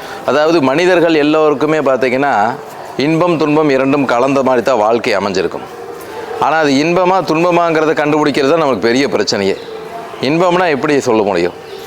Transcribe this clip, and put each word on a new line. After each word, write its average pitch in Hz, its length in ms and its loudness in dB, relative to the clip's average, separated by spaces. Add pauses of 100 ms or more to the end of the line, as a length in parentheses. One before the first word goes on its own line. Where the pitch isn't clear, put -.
(260)
அதாவது 151 360 2
மனிதர்கள் 165 520 2
எல்லோருக்குமே 151 640 2
பார்த்தீங்கன்னா, 131 560 0 (600)
இன்பம் 160 400 0
துன்பம் 151 340 2
இரண்டும் 135 340 2
கலந்த 131 380 2
மாதிரி 123 220 2
தான் 131 140 2
வாழ்க்கை 113 380 2
அமைஞ்சிருக்கும். 92 500 -2 (720)
ஆனா 143 180 0
அது 151 120 2
இன்பமா 175 560 2
துன்பமாங்கிறத 165 680 0
கண்டுபிடிக்கிறது 147 560 0
தான் 165 160 2
நமக்கு 117 220 0
பெரிய 131 180 2
பிரச்சனையே. 101 500 -2 (680)
இன்பம்னா 175 460 0
எப்படி 143 320 0
சொல்ல 110 220 2
முடியும்? 87 440 -2 (200)